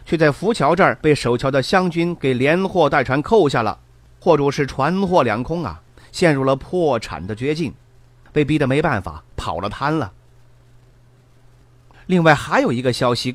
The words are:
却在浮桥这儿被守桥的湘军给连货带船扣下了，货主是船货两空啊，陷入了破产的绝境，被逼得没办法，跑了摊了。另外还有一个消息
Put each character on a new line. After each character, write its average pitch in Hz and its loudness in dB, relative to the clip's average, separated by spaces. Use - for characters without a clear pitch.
却 170 -4
在 156 4
浮 196 -2
桥 151 0
这 185 2
儿 135 2
被 156 4
守 123 0
桥 135 -2
的 135 0
湘 185 0
军 170 -2
给 135 0
连 160 0
货 165 2
带 143 0
船 127 -2
扣 185 2
下 131 0
了， 104 -4
货 165 4
主 143 2
是 139 -2
船 165 -2
货 170 2
两 113 -2
空 165 -6
啊， 85 -10
陷 165 2
入 135 0
了 135 2
破 151 -2
产 82 -12
的 107 -6
绝 127 -4
境， 151 -4
被 151 2
逼 151 0
得 147 2
没 135 2
办 139 0
法， 80 -12
跑 82 -6
了 95 -4
摊 147 -2
了。 107 -6
另 175 2
外 160 8
还 165 0
有 254 2
一 120 -2
个 127 0
消 123 0
息 127 -4